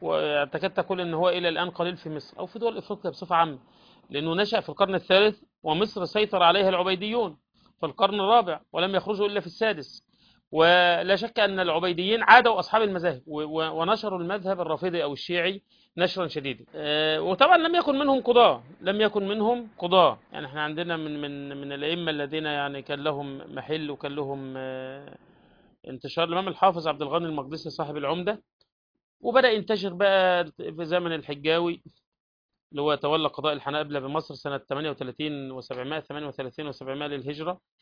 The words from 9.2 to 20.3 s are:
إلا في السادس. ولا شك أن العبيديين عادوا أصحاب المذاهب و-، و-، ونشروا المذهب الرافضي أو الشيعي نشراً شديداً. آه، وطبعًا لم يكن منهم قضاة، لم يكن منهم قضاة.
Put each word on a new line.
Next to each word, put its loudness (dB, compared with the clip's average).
إلا -2
في -8
السادس. -6
ولا 6
شك -4
أن 2
العبيديين 0
عادوا 8
أصحاب 2
المذاهب 0
و-، -6
و-، -2
ونشروا 0
المذهب -4
الرافضي -2
أو -2
الشيعي -2
نشراً 0
شديداً. -8
آه، 0
وطبعًا 6
لم 0
يكن 2
منهم 2
قضاة، 6
لم -2
يكن 0
منهم 0
قضاة. 4